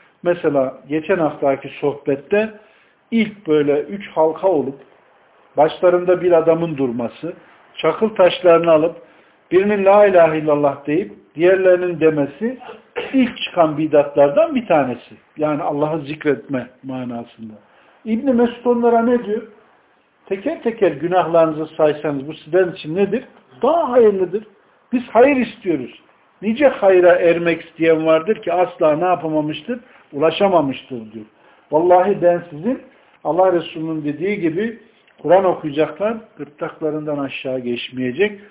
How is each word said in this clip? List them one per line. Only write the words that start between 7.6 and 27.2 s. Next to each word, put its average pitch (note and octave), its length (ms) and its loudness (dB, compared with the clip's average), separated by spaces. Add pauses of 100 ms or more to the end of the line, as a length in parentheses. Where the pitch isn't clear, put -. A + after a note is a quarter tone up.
çakıl D#3+ 340 -2
taşlarını E3+ 640 4
alıp D#3+ 240 2 (560)
birinin G3 340 2
"La G#3 200 8
ilahe E3 320 4
illallah" D3 500 0
deyip D#3 260 -4 (220)
diğerlerinin F3+ 640 2
demesi D#3 600 0 (540)
ilk B3+ 240 0
çıkan D#3 400 0
bidatlardan D3 800 2
bir A#3 120 -4
tanesi. C3 480 -2 (220)
Yani D3+ 260 -4
Allah'ı D3+ 380 -4
zikretme C#3 640 -6 (160)
manasında. A#2+ 720 -12 (520)
İbn A#3+ 300 -2
Mesud A#3+ 300 0
onlara A#3 360 2
ne A#3 240 0
diyor? G#3+ 160 -4 (840)
"Teker C4 380 -6
teker G#3 280 0
günahlarınızı D#3+ 840 0
saysanız D3 520 -2
bu D#3 60 -12
sizden E3+ 380 -2
için D3+ 240 -12
nedir? G3+ 280 -2 (380)
Daha D4 300 0
hayırlıdır. G#3 520 2 (500)
Biz B3 180 -4
hayır C4 260 2
istiyoruz. D#3+ 640 -6 (400)
Nice A3+ 260 0
hayra F#3 480 4
ermek E3+ 460 0